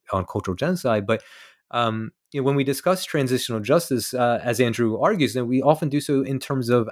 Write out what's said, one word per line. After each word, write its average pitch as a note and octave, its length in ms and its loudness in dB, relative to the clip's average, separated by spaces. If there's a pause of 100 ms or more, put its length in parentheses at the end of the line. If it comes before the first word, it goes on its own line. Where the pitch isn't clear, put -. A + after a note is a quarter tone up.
(120)
on F#2+ 140 0
cultural F#2+ 280 -4
genocide. B2 520 0
But, A2 160 -2 (480)
um, A2 420 -2 (200)
you C#3+ 80 -2
know, B2+ 40 -2
when C#3 120 2
we C3+ 80 2
discuss F3 400 0
transitional B2 560 -2
justice, B2+ 520 0
uh, A#2+ 300 2
as A#2 180 0
Andrew A2+ 380 2
argues, D#3 340 2
then B2 160 -2
we C3 140 2
often D3+ 260 2
do C#3+ 120 -2
so C#3 200 0
in C3+ 180 -2
terms C3 300 -4
of A#2+ 240 2